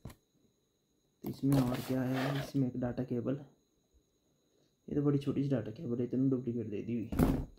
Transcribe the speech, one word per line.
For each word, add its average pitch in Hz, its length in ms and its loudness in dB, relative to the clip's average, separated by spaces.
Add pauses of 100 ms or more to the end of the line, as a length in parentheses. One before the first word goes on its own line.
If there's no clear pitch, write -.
तो - 1300 -16
इसमें 135 320 2
और 123 160 0 (100)
क्या 131 160 0
है, 131 360 0
इसमें 139 280 0
एक 127 120 -4
डाटा 123 240 -2
केबल, 127 420 -2 (1400)
ये 147 80 -6
तो 147 60 2
बड़ी 143 160 4
छोटी 135 260 0
सी 139 60 0
डाटा 110 220 0
cable 120 260 -4
है, 123 60 0
इतनी 131 260 2
duplicate 120 380 0
दे 101 140 -4
दी 117 140 -4
हुई। - 500 2 (120)